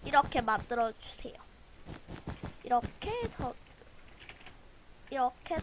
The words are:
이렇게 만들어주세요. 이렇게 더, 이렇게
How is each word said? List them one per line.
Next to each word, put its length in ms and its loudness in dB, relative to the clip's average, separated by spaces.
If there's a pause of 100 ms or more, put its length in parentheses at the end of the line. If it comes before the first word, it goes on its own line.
이렇게 380 6
만들어주세요. 920 0 (1300)
이렇게 680 0
더, 220 -6 (1600)
이렇게 540 2